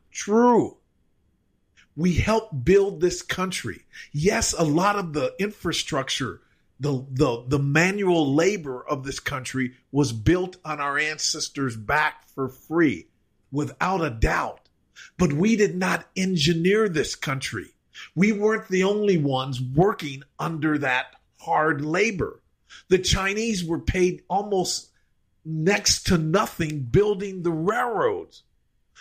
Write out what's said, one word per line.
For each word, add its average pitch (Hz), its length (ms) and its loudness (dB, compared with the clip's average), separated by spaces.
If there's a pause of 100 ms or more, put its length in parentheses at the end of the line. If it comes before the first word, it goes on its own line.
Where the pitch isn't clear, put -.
(100)
true. 226 680 4 (1160)
We 170 200 0
helped 208 500 0
build 190 360 4
this 175 220 0
country. 180 640 -6 (280)
Yes, 208 420 0
a 170 100 0
lot 175 320 2
of 175 160 -6
the 135 260 -2
infrastructure, 147 1040 -4 (400)
the, 135 300 -2
the, 127 360 0
the 143 120 0
manual 165 760 2
labor 156 480 0
of 135 220 -4
this 135 160 -8
country 127 540 -6 (180)
was 139 180 2
built 170 540 0
on 151 160 -8
our 143 180 -2
ancestors' 147 760 -4
back 143 580 -2
for 135 140 -4
free, 135 600 0 (440)
without 165 500 -2
a 151 80 -2
doubt. 123 580 -2 (500)
But 151 160 2
we 202 200 4
did 196 220 2
not 180 400 -2
engineer 185 720 2
this 156 260 -2
country. 135 600 -8 (420)
We 202 160 4
weren't 214 360 0
the 185 160 2
only 202 340 2
ones 135 420 -2
working 143 640 0 (140)
under 156 400 -2
that 127 360 -2 (240)
hard 156 460 0
labor. 180 560 -2 (480)
The 185 100 4
Chinese 196 640 0
were 165 160 -2
paid 180 520 0
almost 196 580 -2 (560)
next 160 600 0
to 190 120 4
nothing 160 680 0
building 190 580 0
the 175 100 0
railroads, 165 920 -2 (560)